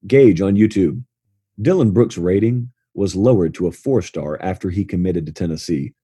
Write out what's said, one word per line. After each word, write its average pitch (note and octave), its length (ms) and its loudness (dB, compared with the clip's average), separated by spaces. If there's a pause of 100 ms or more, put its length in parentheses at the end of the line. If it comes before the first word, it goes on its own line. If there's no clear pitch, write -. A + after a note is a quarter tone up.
Gage A2 340 6
on G2 140 2
YouTube. G#2 480 2 (580)
Dylan C3 320 2
Brooks' A2 260 2
rating A2+ 520 -2 (240)
was F#2 220 -4
lowered G2 380 2
to F2+ 120 -4
a D#2+ 60 -2
four-star E2 680 -6
after F#2 300 -6
he F#2+ 140 -4
committed F2 420 -4
to D#2 60 -12
Tennessee. D#2 720 -6